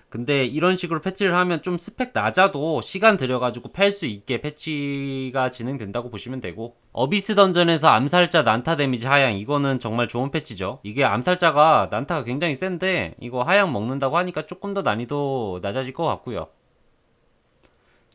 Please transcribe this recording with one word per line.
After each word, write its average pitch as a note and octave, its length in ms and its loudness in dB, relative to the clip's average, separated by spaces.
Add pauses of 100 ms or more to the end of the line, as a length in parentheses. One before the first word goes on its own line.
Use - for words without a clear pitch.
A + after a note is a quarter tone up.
근데 B2+ 360 0
이런 D#3+ 320 2
식으로 D#3+ 240 -4
패치를 F#3 340 0
하면 F3+ 260 2
좀 F3+ 160 -2
스펙 - 360 -6
낮아도 C#3+ 680 2
시간 G3 380 2
들여가지고 B2 560 -2
팰 G3+ 180 2
수 G3+ 140 -6
있게 A2+ 340 -4
패치가 C#3 1080 -4
진행된다고 A#2+ 600 -6
보시면 A#2+ 300 -10
되고, G#2 380 -10 (160)
어비스 F#3+ 420 0
던전에서 E3+ 540 6
암살자 D3+ 540 4
난타 B2 340 2
데미지 B2+ 280 0
하향, C3+ 300 2
이거는 C3+ 440 -2
정말 A#2 280 -2
좋은 C3+ 240 -4
패치죠. A2 520 -6
이게 G#2+ 200 -2
암살자가 C#3+ 880 4
난타가 C3+ 320 -2
굉장히 C#3 320 -2
센데, F3 640 -4
이거 B2 240 -4
하향 F3+ 300 2
먹는다고 C3 420 -2
하니까 F3 300 -2
조금 G3 280 -10
더 G3 80 -4
난이도 A#2+ 800 -2
낮아질 B2+ 320 -6
것 E3 120 -4
같고요. G2 420 -4 (1700)